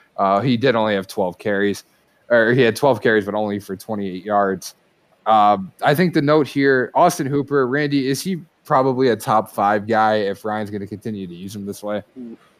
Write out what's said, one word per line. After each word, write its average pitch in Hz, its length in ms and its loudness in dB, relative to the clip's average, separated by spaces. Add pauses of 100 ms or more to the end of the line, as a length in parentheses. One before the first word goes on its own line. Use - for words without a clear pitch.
(160)
Uh, 98 240 2
he 123 160 2
did 117 180 2
only 107 220 0
have 95 100 -4
twelve 92 320 -6
carries, 101 460 -2 (460)
or 117 240 4
he 131 80 4
had 113 160 2
twelve 127 240 2
carries, 110 240 2
but 101 100 -4
only 104 240 -2
for 98 160 -10
twenty-eight 98 480 -8
yards. 101 520 -2 (500)
Um, 104 560 2
I 143 120 2
think 160 200 2
the 156 80 2
note 147 260 2
here, 135 480 0
Austin 165 320 2
Hooper, 143 400 0
Randy, 143 400 -2
is 139 140 -2
he 180 200 -6 (220)
probably 131 460 2
a 110 60 2
top 107 360 -2
five 104 340 0
guy 110 300 2
if 98 300 -4
Ryan's 107 240 -6
gonna 101 180 -10
continue 98 400 -10
to 85 80 -14
use 95 180 -14
him 101 120 -12
this 101 180 -10
way? 104 180 -6 (580)